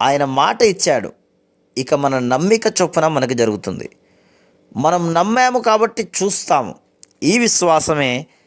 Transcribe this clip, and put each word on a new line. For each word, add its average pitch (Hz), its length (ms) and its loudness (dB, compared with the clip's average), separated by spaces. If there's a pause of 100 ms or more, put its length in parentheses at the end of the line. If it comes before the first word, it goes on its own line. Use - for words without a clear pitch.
ఆయన 139 240 2
మాట 143 360 0
ఇచ్చాడు, 156 500 0 (680)
ఇక 131 160 -2
మన 139 260 0
నమ్మిక 165 480 0 (140)
చొప్పున 160 260 0
మనకి 131 260 -2
జరుగుతుంది. 107 560 -4 (880)
మనం 165 360 0
నమ్మాము 247 460 2
కాబట్టి 220 480 0 (160)
చూస్తాము. 147 520 -2 (480)
ఈ 196 160 2
విశ్వాసమే 156 840 0 (220)